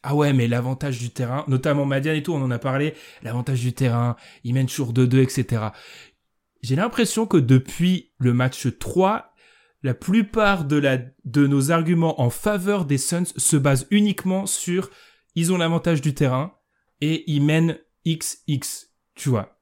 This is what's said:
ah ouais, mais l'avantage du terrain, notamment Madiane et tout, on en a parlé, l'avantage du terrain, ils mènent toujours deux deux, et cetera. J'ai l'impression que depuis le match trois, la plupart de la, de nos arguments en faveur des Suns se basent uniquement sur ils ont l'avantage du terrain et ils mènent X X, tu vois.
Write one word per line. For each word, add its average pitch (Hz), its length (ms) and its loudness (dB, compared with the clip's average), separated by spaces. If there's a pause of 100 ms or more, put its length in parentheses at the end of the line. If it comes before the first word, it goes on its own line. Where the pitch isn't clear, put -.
ah 139 120 -4
ouais, 147 180 2
mais 120 160 2
l'avantage 127 500 -4
du 120 120 -8
terrain, 127 380 -6
notamment 139 360 0
Madiane 139 320 -2
et 151 60 -4
tout, 175 100 -4
on 143 100 -2
en 127 80 -2
a 117 80 -2
parlé, 143 360 -2 (280)
l'avantage 120 380 -4
du 123 120 -2
terrain, 120 440 0 (280)
ils 120 100 -4
mènent 131 120 2
toujours 123 260 -4
deux 127 140 4
deux, 127 160 4
et 127 60 4
cetera. 110 440 -2 (880)
J'ai 131 140 -2
l'impression 220 500 0
que 202 100 2
depuis 135 800 2
le 123 160 2
match 127 320 -2 (120)
trois, 190 540 -2 (520)
la 127 100 -2
plupart 202 720 0
de 143 120 0
la, 139 220 2 (260)
de 139 220 4
nos 139 240 2
arguments 165 500 2
en 120 100 4
faveur 202 540 -2
des 139 140 0
Suns 175 260 -2 (120)
se - 200 0
basent 139 340 2
uniquement 196 560 0
sur 185 440 -4 (440)
ils 165 180 0
ont 185 40 2
l'avantage 165 440 0
du 143 140 -2
terrain 135 400 0 (460)
et 156 300 -2
ils 147 120 2
mènent 160 360 2 (260)
X - 420 -4
X, - 440 -6 (240)
tu - 140 -6
vois. 110 340 -4